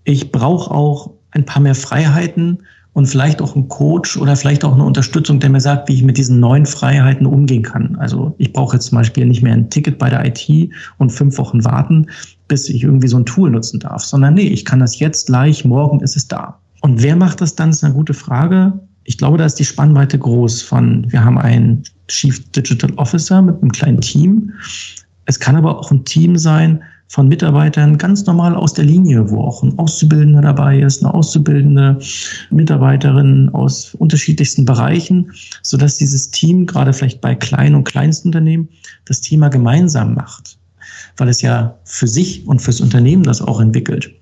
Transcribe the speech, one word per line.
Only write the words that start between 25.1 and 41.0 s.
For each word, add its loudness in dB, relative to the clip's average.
Es -2
kann 2
aber 0
auch -14
ein 2
Team 2
sein 2
von 2
Mitarbeitern 2
ganz 0
normal 2
aus -2
der 0
Linie, 2
wo -2
auch -6
ein -2
Auszubildender 4
dabei 2
ist, 0
eine 0
auszubildende 2
Mitarbeiterin 2
aus -4
unterschiedlichsten 0
Bereichen, 0
sodass 0
dieses -2
Team, 0
gerade -2
vielleicht -4
bei -2
kleinen 0
und 2
Kleinstunternehmen, -2
das -4
Thema 2
gemeinsam 0
macht, -12